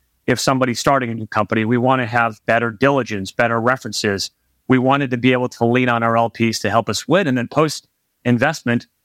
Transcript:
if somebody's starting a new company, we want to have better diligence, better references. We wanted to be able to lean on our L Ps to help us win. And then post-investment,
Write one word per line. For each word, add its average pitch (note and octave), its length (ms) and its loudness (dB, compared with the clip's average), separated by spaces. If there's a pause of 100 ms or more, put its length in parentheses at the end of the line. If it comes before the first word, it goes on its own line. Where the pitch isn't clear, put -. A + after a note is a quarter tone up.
(260)
if B2 140 2
somebody's B2+ 400 0
starting B2+ 320 0
a - 20 -6
new A2 140 -8
company, A2 380 0
we A#2+ 120 2
want C3 240 2
to A#2 60 -4
have A#2 400 -2
better A#2 240 2
diligence, A2 600 -2
better A#2 300 0
references. A2+ 680 -2 (360)
We C3 120 4
wanted C3 320 0
to B2+ 60 -4
be B2+ 160 2
able B2 160 0
to - 160 -4
lean B2 220 2
on A#2 140 0
our A#2 160 2
L A#2 140 0
Ps A2+ 300 -2
to G2+ 100 -2
help A2+ 180 0
us - 180 -6
win. F3 200 2
And B2+ 100 0
then A#2 100 -4
post-investment, B2 1400 -2 (180)